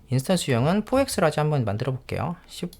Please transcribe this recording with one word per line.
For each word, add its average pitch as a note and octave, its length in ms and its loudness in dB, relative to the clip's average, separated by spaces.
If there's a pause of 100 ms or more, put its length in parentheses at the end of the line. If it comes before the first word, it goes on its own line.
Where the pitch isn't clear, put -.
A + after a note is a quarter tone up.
인스턴스 C#3 400 0
유형은 D3+ 360 2
포엑스 C4+ 340 0
라지 D#3 200 2
한번 D3+ 260 2
만들어 G#2+ 260 -2
볼게요. - 440 -6 (120)
십, - 320 -10